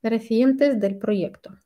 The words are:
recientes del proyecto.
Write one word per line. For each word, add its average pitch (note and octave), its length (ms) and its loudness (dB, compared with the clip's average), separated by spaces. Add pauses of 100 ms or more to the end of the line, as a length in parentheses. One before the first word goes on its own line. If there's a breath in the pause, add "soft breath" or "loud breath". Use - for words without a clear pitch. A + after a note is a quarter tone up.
recientes A#3 760 2
del G3 180 -2
proyecto. - 540 -4 (140)